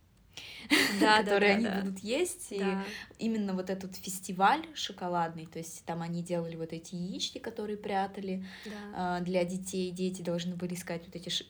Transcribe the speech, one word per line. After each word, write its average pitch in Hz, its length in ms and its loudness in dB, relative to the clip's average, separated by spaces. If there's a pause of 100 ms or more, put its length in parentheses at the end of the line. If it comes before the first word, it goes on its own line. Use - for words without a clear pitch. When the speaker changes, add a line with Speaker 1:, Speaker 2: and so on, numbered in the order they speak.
(720)
Speaker 1:
<laughs> 285 300 4
Speaker 2:
Да, 214 180 10
да, 220 60 6
Speaker 1:
которые 202 280 6
Speaker 2:
да, 202 40 8
Speaker 1:
они 220 100 4
Speaker 2:
да. 190 140 0
Speaker 1:
будут 196 200 -2
есть. 254 520 -2
И 196 80 -4
Speaker 2:
Да. 196 240 2 (340)
Speaker 1:
именно 214 360 0
вот 185 160 -2
этот 190 260 -4
фестиваль 202 680 2 (100)
шоколадный, 170 720 -2
то - 120 -10
есть - 260 -10
там 165 180 -4
они 170 200 -4
делали 170 340 -2
вот 165 160 -6
эти 165 220 -10
яички, 185 440 -4
которые 214 380 -6
прятали, 196 680 -2 (200)
Speaker 2:
Да. 202 560 -4
Speaker 1:
э, 175 40 -2
для 180 200 4
детей. 185 460 -2
Дети 185 320 -2
должны 175 340 -2
были 180 180 -4
искать 170 320 -6
вот - 100 -14
эти - 120 -10
ш-, - 220 -4